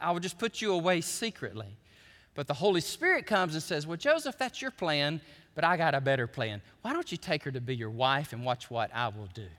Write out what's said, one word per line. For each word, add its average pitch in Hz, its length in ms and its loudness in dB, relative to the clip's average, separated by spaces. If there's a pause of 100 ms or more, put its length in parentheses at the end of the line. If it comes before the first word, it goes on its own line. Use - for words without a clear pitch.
I 170 100 0
will 175 100 0
just 180 180 -8
put 226 200 -4
you 214 140 2
away 175 280 4
secretly." 110 760 -6 (560)
But 143 140 -6
the 143 80 0
Holy 180 260 4
Spirit 339 460 0
comes 185 260 2
and 156 80 -2
says, 151 240 -2
"Well, 165 120 -6
Joseph, 294 420 0
that's 254 240 -4
your 262 80 -4
plan, 151 500 0 (320)
but 156 100 0
I 170 140 4
got 160 160 4
a 139 80 2
better 135 240 4
plan. 110 380 -4 (180)
Why 240 120 -4
don't 339 180 -4
you 170 80 -6
take 160 240 -2
her 143 80 -6
to 131 100 -4
be 123 140 -4
your 113 160 -6
wife 131 420 2
and 117 100 -8
watch 123 280 -2
what 113 200 0
I 117 180 0
will 104 260 -10
do?" 104 240 -12